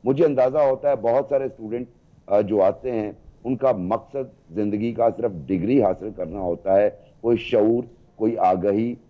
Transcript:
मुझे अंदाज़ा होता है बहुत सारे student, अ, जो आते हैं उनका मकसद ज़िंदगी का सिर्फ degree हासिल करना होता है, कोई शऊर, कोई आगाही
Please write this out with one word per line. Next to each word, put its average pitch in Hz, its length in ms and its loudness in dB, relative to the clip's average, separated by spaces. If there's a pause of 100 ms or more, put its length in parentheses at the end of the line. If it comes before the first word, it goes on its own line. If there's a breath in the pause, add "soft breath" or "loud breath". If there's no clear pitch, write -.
मुझे 135 180 2
अंदाज़ा 135 380 2
होता 135 280 0
है 135 60 0
बहुत 120 340 0
सारे 135 180 -2
student, 117 400 -8 (400)
अ, 101 120 4
जो 104 200 0
आते 101 300 0
हैं 107 260 -4 (280)
उनका 127 280 0
मकसद 110 580 -4 (220)
ज़िंदगी 104 400 -2
का 113 180 2
सिर्फ 110 220 -4
degree 110 480 0
हासिल 95 300 0
करना 90 300 -8
होता 92 340 -2
है, 104 240 2 (240 soft breath)
कोई 117 140 2
शऊर, 117 480 2 (340)
कोई 113 180 0
आगाही 101 640 0 (120)